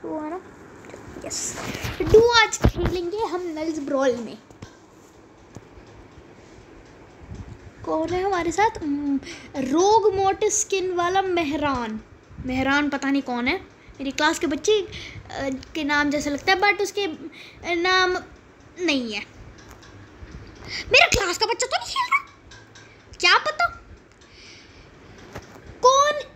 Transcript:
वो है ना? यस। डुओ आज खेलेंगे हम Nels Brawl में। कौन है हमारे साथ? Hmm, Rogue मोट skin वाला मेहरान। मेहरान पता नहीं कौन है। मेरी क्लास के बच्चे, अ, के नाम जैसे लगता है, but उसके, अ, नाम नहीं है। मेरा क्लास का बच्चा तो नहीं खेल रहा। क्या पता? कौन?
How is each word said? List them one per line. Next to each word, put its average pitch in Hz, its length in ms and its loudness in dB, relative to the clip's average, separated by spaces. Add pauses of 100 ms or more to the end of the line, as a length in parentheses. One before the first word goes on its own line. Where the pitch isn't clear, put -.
वो 311 140 -6
है 302 100 -6
ना? 370 120 -8 (840)
यस। - 340 -8 (420)
डुओ 453 300 8
आज 453 260 4
खेलेंगे 349 600 0
हम 359 240 -2
Nels 311 380 -6
Brawl 269 360 0
में। 220 220 -10 (3500)
कौन 320 240 -2
है 370 140 -2
हमारे 349 280 0
साथ? 415 180 2
Hmm, 285 500 -2 (360)
Rogue 381 580 4
मोट 392 320 2
skin 370 480 -2
वाला 359 280 2
मेहरान। 285 800 -2 (440)
मेहरान 269 440 2
पता 277 220 -2
नहीं 277 100 2
कौन 247 260 -4
है। 370 300 -4 (220)
मेरी 269 120 -4
क्लास 311 280 2
के 339 80 0
बच्चे, 381 340 2
अ, 349 60 -6 (880)
के 415 80 -2
नाम 294 260 2
जैसे 294 200 0
लगता 285 220 0
है, 381 80 2
but 403 220 2
उसके, 403 240 -2
अ, 311 120 -6 (480)
नाम 370 520 2 (640)
नहीं 269 340 0
है। 202 120 -8 (1700)
मेरा 587 140 6
क्लास 381 320 0
का - 80 0
बच्चा 466 220 -2
तो 523 100 -2
नहीं - 120 -4
खेल 988 240 -4
रहा। 1077 200 -4 (840)
क्या 359 180 6
पता? 605 280 0 (2250)
कौन? 554 260 8 (240)